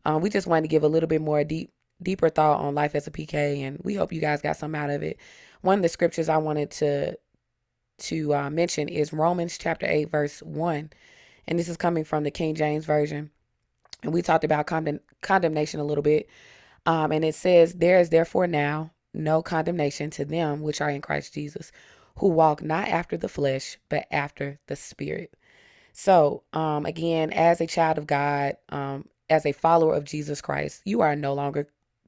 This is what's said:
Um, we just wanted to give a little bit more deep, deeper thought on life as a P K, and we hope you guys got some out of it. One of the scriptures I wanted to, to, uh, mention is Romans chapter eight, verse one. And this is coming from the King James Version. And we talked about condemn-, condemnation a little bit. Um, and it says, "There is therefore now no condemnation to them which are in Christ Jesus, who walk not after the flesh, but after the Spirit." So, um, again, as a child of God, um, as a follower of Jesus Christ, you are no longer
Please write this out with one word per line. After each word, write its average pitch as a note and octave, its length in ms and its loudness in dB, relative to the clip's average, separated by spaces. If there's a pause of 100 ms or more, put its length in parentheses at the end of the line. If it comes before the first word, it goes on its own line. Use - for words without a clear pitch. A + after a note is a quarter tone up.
Um, D#3 180 2
we G3 80 0
just G3+ 160 -2
wanted D#3+ 180 2
to D#3+ 40 -2
give D#3 160 4
a D3+ 60 6
little D#3+ 180 2
bit D#3+ 140 2
more D3+ 240 0
deep, D#3+ 260 -8 (320)
deeper F3+ 240 2
thought D#3 320 4
on C#3+ 160 -2
life D3 200 0
as D3 120 -4
a D3+ 40 -12
P D#3 140 -10
K, D3 360 -2
and C#3 200 -8
we F#3+ 120 -4
hope F3+ 180 -2
you E3 80 -6
guys D3+ 220 -2
got D3+ 160 -4
some D#3 180 -8
out D3 140 -4
of C#3+ 140 -4
it. D#3 160 -6 (420)
One F#3+ 180 2
of F#3 40 2
the E3+ 40 6
scriptures E3 400 -2
I D#3 80 2
wanted D3+ 360 -2
to, C#3+ 460 -2 (840)
to, D3+ 360 -2
uh, C#3+ 140 -2
mention D#3 400 -2
is D3+ 240 -2
Romans E3+ 440 0
chapter - 280 -4
eight, D3+ 260 0
verse D3 320 -2
one. D#3 460 -4 (600)
And E3 80 0
this E3+ 120 -2
is E3 80 -8
coming E3+ 260 0
from D3+ 220 -2
the D3 40 -2
King D#3 260 -2
James D3+ 280 0
Version. D3+ 480 -2 (720)
And D3+ 100 -4
we F3 80 2
talked D#3+ 220 4
about D3+ 240 2
condemn-, D#3+ 320 -4 (220)
condemnation D#3 580 0
a C#3+ 60 -4
little D3 160 -2
bit. D3+ 260 2 (580)
Um, D#3+ 280 2
and D#3 100 2
it D#3 120 0
says, F3 400 6
"There F3 260 6
is E3+ 80 2
therefore E3+ 380 2
now D#3 440 -2 (220)
no D#3 280 0
condemnation D#3+ 680 -2
to D3 160 -6
them D3+ 360 -2
which D3+ 200 -4
are D3+ 80 -2
in C#3+ 100 -4
Christ - 340 -6
Jesus, - 380 -10 (460)
who G3 100 2
walk D#3+ 340 4
not D#3+ 280 -4
after F3 260 -4
the E3 140 -6
flesh, C3+ 480 -4 (100)
but - 240 -4
after C#3+ 560 -6
the C#3+ 80 -8
Spirit." - 640 -10 (560)
So, E3 580 4
um, D#3 340 -2
again, D#3+ 460 -2
as E3+ 300 4
a E3 40 -2
child D#3+ 320 0
of D3+ 100 -4
God, C#3+ 500 0 (100)
um, C#3 400 -8 (220)
as D#3 160 4
a D3+ 80 0
follower E3 420 4
of D3 80 -2
Jesus D3 380 -8
Christ, D3 420 -6
you G#3 160 -2
are D3+ 160 2
no C#3 180 -4
longer C#3+ 360 -4 (380)